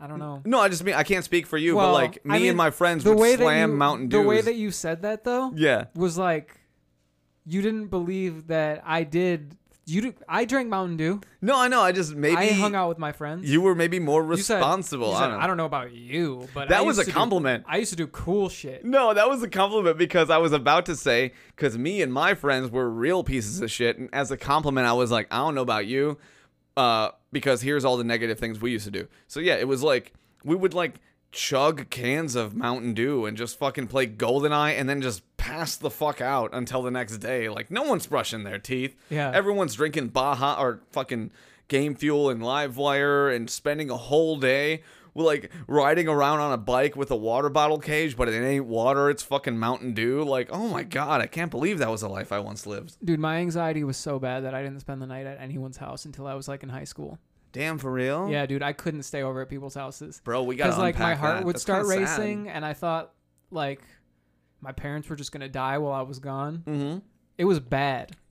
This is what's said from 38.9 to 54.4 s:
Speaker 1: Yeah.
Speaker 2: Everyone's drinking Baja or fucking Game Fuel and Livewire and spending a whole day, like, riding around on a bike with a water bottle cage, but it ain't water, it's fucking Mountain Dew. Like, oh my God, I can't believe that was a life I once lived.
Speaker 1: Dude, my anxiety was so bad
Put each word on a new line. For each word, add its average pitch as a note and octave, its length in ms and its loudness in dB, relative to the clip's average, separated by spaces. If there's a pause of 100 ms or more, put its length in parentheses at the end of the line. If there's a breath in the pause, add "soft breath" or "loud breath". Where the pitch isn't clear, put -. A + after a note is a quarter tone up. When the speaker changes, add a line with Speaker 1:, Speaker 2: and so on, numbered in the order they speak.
Speaker 1:
Yeah. D3 240 -4
Speaker 2:
Everyone's G3 400 0
drinking D3 340 -2
Baja C3 500 0
or B2 220 0 (120)
fucking B2 380 -6 (380 soft breath)
Game C#3+ 280 0
Fuel D3 340 2
and A#2 100 -4
Livewire C#3 960 0
and A#2 160 -6
spending D3 400 -4
a A#2+ 80 -4
whole D3+ 400 2
day, C#3+ 440 0 (320 loud breath)
like, D3+ 360 2 (160 loud breath)
riding D3 420 4
around D3 320 4
on D3 140 0
a - 40 -2
bike B2 380 0
with C3+ 140 -4
a B2+ 60 0
water A#2 340 0
bottle D3+ 300 4
cage, D3+ 360 -2
but B2 120 2
it A2+ 140 0
ain't C#3 240 0
water, C3 440 4
it's C#3+ 120 -2
fucking C3+ 360 -2
Mountain A#2+ 340 -2
Dew. A#2+ 320 0
Like, C3 260 -2
oh G#3+ 180 -4
my - 160 -4
God, D3 360 0
I A2 60 0
can't E3 240 -6
believe E3 300 0
that A2+ 100 0
was A2 120 -4
a G#2+ 60 -6
life G2 240 -8
I G2+ 60 -2
once G#2 280 -10
lived. G#2 380 -12
Speaker 1:
Dude, E3 160 0
my D#3+ 180 -2
anxiety E3 460 -2
was C3+ 140 -6
so C#3+ 200 -6
bad C3 260 -4